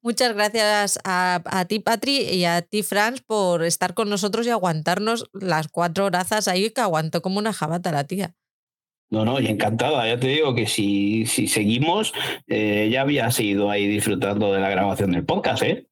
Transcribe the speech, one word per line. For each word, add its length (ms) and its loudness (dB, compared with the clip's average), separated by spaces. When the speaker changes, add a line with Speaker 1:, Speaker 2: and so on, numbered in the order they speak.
Speaker 1:
Muchas 320 0
gracias 680 2
a, 400 2
a 220 0
ti, 120 -2
Patri, 440 0
y 240 0
a 160 2
ti, 200 -4
Franz, 380 0
por 420 0
estar 320 -2
con 160 0
nosotros 360 -2
y 40 0
aguantarnos 800 0
las 360 -2
cuatro 380 0
horazas 420 0
ahí 220 0
que 100 -4
aguantó 420 0
como 160 -2
una 140 -2
jabata 400 -4
la 160 0
tía. 260 -6
Speaker 2:
No, 140 0
no, 160 0
y 60 0
encantada. 640 0
Ya 100 0
te 100 0
digo 280 2
que 100 0
si, 600 0
si 200 0
seguimos, 680 0
eh, 420 2
ya 120 0
había 280 0
seguido 400 0
ahí 160 0
disfrutando 680 0
de 80 2
la 100 0
grabación 420 0
del 120 0
podcast, 380 0
¿eh? 300 -2